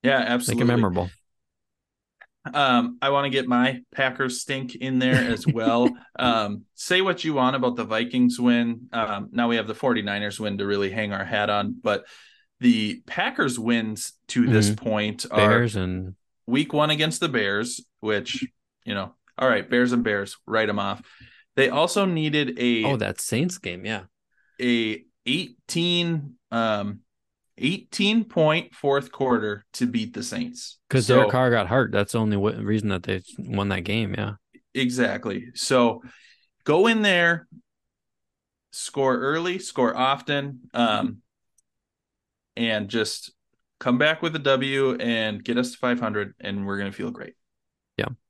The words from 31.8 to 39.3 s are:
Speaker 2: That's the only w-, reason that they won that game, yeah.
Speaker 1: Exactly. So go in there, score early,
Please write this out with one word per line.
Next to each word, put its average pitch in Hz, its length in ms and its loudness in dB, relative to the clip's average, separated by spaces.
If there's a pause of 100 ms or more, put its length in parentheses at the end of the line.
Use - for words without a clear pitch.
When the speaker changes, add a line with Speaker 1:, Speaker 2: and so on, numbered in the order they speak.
Speaker 2:
That's 101 180 2
the 117 80 -2
only 107 180 2
w-, 107 240 0
reason 107 280 0
that 92 160 -2
they 92 180 -4 (160)
won 101 300 -2
that 87 160 -2
game, 104 340 -2
yeah. 104 140 -4 (420)
Speaker 1:
Exactly. 120 800 -2
So 120 480 2 (600)
go 170 220 4
in 226 160 2
there, 175 460 2 (1200)
score 131 480 -2
early, 165 400 -2